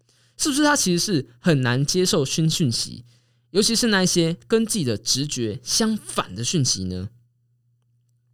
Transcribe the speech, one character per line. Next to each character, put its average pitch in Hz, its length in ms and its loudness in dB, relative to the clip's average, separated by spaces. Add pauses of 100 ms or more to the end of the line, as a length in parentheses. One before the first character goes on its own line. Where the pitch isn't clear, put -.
(380)
是 - 120 -2
不 262 60 -2
是 302 80 2
他 294 120 4
其 175 220 2
实 - 80 -2
是 160 220 -2 (120)
很 151 220 2
难 127 240 0
接 180 200 0
受 165 200 2
新 160 240 0
讯 151 220 0
息， - 340 -6 (460)
尤 190 100 2
其 226 140 2
是 233 120 2
那 190 160 2
一 180 40 4
些 170 300 2 (100)
跟 226 180 2
自 220 120 -4
己 165 60 0
的 113 140 0
直 139 300 -2
觉 117 360 -4
相 220 320 0
反 - 380 -8
的 110 100 -8
讯 143 200 0
息 95 220 -2
呢？ 92 240 -6 (1200)